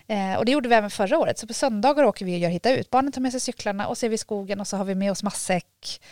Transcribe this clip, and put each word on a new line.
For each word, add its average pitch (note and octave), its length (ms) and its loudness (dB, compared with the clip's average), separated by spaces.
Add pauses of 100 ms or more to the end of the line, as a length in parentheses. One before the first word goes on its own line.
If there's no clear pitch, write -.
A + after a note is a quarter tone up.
Eh, F#3+ 260 -2
och - 100 0
det A#3 80 2
gjorde C4 160 0
vi A#3+ 60 6
även G#3 160 4
förra A3 280 2
året. - 200 0
Så A3+ 80 -10
på A#3 80 -12
söndagar C4+ 500 2
åker G3+ 200 2
vi F3+ 100 -2
och F3 40 -2
gör E3+ 120 2
Hitta F3+ 260 0
Ut. B2+ 140 -4
Barnen C4+ 220 2
tar C4 80 -6
med B3+ 120 0
sig B3+ 80 -4
cyklarna G#3 460 -4
och A#3 120 -4
så A#3+ 80 0
är A3 40 0
vi A3 40 -2
i G#3+ 40 0
skogen G3+ 420 -6
och G3+ 80 -6
så G3+ 80 -4
har F#3+ 80 -2
vi G3 100 -2
med G3 180 0
oss F3+ 100 -6
matsäck, - 800 -4 (120)